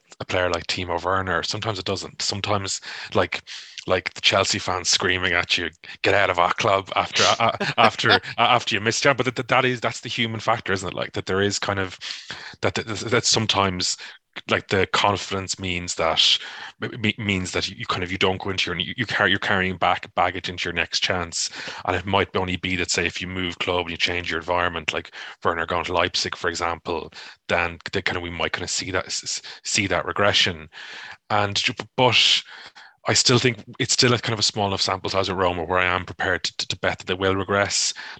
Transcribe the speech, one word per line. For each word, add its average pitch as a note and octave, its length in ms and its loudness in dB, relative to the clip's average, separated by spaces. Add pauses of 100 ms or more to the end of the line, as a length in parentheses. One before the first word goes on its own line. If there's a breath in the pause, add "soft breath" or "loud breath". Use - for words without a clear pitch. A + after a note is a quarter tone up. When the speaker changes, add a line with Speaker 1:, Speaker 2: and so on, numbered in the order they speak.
(200)
Speaker 1:
a - 60 -10
player F2+ 240 0
like E2+ 180 -4
Timo F2 340 -2
Werner, F#2 420 0
sometimes G#2+ 360 -4
it F#2+ 60 -6
doesn't. - 360 -6
Sometimes, G2+ 600 -2 (320 loud breath)
like, F2+ 300 0 (440 loud breath)
like F#2 260 0
the - 80 -14
Chelsea G2 380 4
fans F2+ 300 -2
screaming F#2 420 2
at F2 260 2
you, E2+ 120 -2 (320 loud breath)
"Get F#2+ 120 4
out G2 160 6
of F2+ 100 2
our F2+ 140 6
club," G2 440 2
after, G2+ 260 2 (160)
uh, A2+ 160 2 (100)
Speaker 2:
<laughs> D3 120 -4
Speaker 1:
after, A2 340 4
uh, G#2 80 6 (180 loud breath)
after A#2 380 4
you G2 60 0
missed A2+ 260 0
out. C#3 80 6
But B2 80 0
th-, B2+ 120 -2
th-, B2 120 -6
that B2+ 160 4
is, B2+ 160 0
that's - 220 -4
the - 80 -10
human A2+ 320 -4
factor, A2+ 320 0
isn't F#2+ 160 -4
it? - 40 -6
Like, - 200 -6
that G2+ 120 -6
there F#2+ 160 2
is G2+ 160 2
kind G2 220 -2
of, F#2+ 180 -4 (640 loud breath)
that, G2 140 0
that, A2+ 100 -2
that A2 400 0
sometimes, G2 680 2 (540 loud breath)
like, - 180 2
the F#2+ 200 2
confidence G2 720 0
means F2 380 -4
that, D#2+ 420 2 (600 loud breath)
me-, G#2+ 180 0
means F#2+ 360 -2
that - 160 -2
you A2+ 160 -12
kind - 180 -2
of, F2 80 -6
you F#2+ 60 -4
don't F#2+ 240 2
go G2 80 -6
into F#2+ 200 -2
your, F2 80 -4
you, F2+ 200 -4
you A#2+ 80 -2
carry, G2+ 240 2
you're G2 100 2
carrying F#2 380 0
back F2+ 380 0
baggage F2+ 340 0
into F2+ 180 -6
your F2 60 -4
next E2+ 260 -2
chance, F2 500 -2 (360 loud breath)
and F#2 100 0
it F#2 100 -2
might G2 300 2
only F#2 220 -2
be F#2 180 -2
that, F2 160 -2
say, F2 140 0
if - 160 -4
you F2+ 60 -6
move F2+ 320 -4
club F2+ 260 0
and E2+ 60 -8
you E2 60 -8
change F2 320 -2
your E2 120 -2
environment, F2 520 0
like E2 200 -6 (320 loud breath)
Werner E2+ 200 0
going E2+ 200 -2
to F2+ 80 -4
Leipzig, F2+ 420 0
for - 140 -4
example, E2 640 -4 (340 loud breath)
then E2+ 320 0 (140)
they F#2+ 80 -2
kind - 160 -2
of, F2 60 -6
we E2+ 60 -6
might E2 220 -4
kind - 140 -6
of E2 40 -8
see F2 220 -4
that, F#2 140 -2
s-, - 180 -8
s-, - 180 -6 (220 loud breath)
see G2+ 240 0
that F2 180 0
regression, F2+ 640 2 (600 loud breath)
and G#2 260 2
ju-, - 180 -2 (220)
but - 480 4 (640 loud breath)
I A2+ 40 6
still A#2+ 260 6
think A#2 240 2 (160)
it's B2+ 140 0
still B2 200 6
a A2+ 60 2
kind - 140 -2
of G#2 60 -4
a G2+ 40 -2
small G2+ 240 2
enough G2 140 0
sample F#2+ 280 -2
size F#2+ 200 0
at F#2 80 -2
Roma F2+ 260 2
where F2+ 160 2
I F2+ 60 4
am F2+ 180 2
prepared - 400 -2
to, - 140 -4
to, - 100 -6
to - 120 -6
bet F#2 180 0
that - 100 -16
they F#2+ 60 2
will F#2+ 240 2
regress. G2 560 0 (260 loud breath)